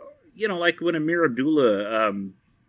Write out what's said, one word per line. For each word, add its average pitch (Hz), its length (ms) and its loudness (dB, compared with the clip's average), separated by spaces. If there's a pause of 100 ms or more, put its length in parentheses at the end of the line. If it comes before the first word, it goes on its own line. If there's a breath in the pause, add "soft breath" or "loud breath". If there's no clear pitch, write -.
(340)
you 208 120 -4
know, 190 120 -4
like 170 240 0
when 170 120 0
Amir 165 300 0
Abdullah, 113 840 2
um, 98 260 -6 (340)